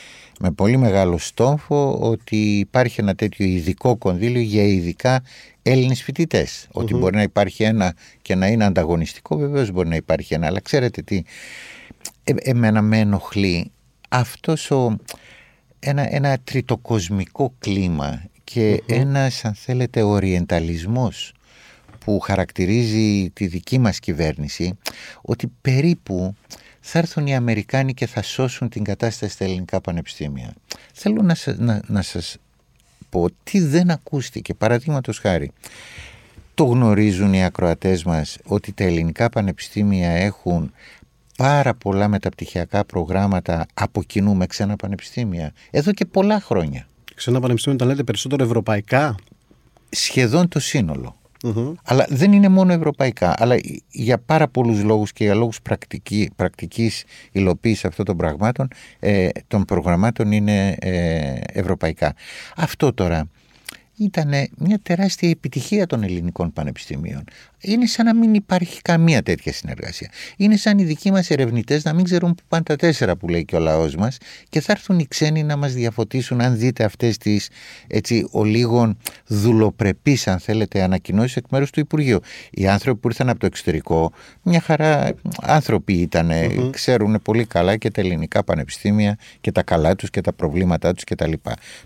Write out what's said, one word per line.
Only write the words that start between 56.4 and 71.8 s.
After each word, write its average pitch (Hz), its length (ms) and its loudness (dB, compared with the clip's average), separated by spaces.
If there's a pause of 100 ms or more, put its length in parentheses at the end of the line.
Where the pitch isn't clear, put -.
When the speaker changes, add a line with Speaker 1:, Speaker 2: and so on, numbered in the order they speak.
Speaker 1:
υλοποίησης 98 540 0
αυτών 95 200 -4
των 95 120 -2
πραγμάτων, 90 500 -2 (320)
ε, 98 300 2 (180)
των 101 180 0
προγραμμάτων 98 680 0
είναι, 101 480 2
ε, 82 600 -2 (120)
ευρωπαϊκά. 90 640 -2 (420)
Αυτό 151 380 0
τώρα 85 340 0 (720)
ήτανε 151 500 -2 (100)
μια 196 260 0
τεράστια 180 460 0
επιτυχία 165 580 -2
των 117 160 -2
ελληνικών 87 500 -4
πανεπιστημίων. 76 720 -8 (400)
Είναι 233 220 2
σαν 226 200 0
να 226 100 4
μην 226 180 4
υπάρχει 185 480 0
καμία 165 420 4
τέτοια 80 300 -2
συνεργασία. - 560 -10 (280)
Είναι 208 200 6
σαν 208 200 2
οι 196 60 4
δικοί 160 280 0
μας 185 180 2
ερευνητές 131 540 0